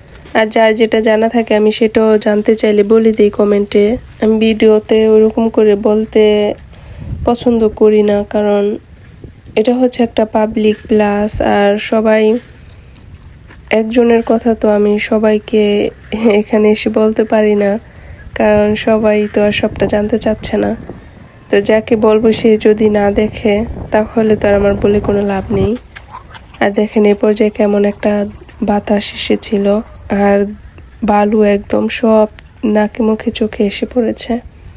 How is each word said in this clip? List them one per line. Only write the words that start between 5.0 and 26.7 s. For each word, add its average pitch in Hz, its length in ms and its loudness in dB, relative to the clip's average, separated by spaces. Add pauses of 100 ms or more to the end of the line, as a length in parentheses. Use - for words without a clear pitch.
ওরকম 220 360 2
করে 214 240 2 (140)
বলতে 214 360 0 (1000)
পছন্দ 240 380 0 (180)
করি 214 300 4
না, 202 80 0 (160)
কারণ 208 300 0 (920)
এটা 220 240 2
হচ্ছে 247 280 0
একটা 233 160 -2 (120)
পাবলিক 214 420 0 (100)
প্লেস, 208 440 0 (240)
আর 202 160 2 (200)
সবাই, 220 320 2 (1600)
একজনের 233 500 2
কথা 233 240 0
তো 220 120 -2 (100)
আমি 208 160 2 (160)
সবাইকে 214 540 0 (760)
এখানে 214 300 0
এসে 220 180 -2 (100)
বলতে 214 320 0
পারি 214 220 2 (100)
না, 196 80 0 (640)
কারণ 208 320 2 (200)
সবাই 214 300 2 (160)
তো 214 140 -2
আর 208 140 0
সবটা 208 320 -2
জানতে 208 240 0
চাচ্ছে - 400 -4
না। 202 140 -2 (800)
তো - 120 0
যাকে 220 360 0
বলবো 220 300 2 (120)
সে 233 180 2
যদি 214 320 2
না 208 220 0
দেখে 214 440 -2 (360)
তাহলে 220 440 0
তো 208 120 -2
আর 202 120 2
আমার 202 220 2
বলে 208 260 2
কোনো 202 140 0 (100)
লাভ 190 140 -4 (120)
নেই। 196 140 0 (880)
আর 202 100 0 (100)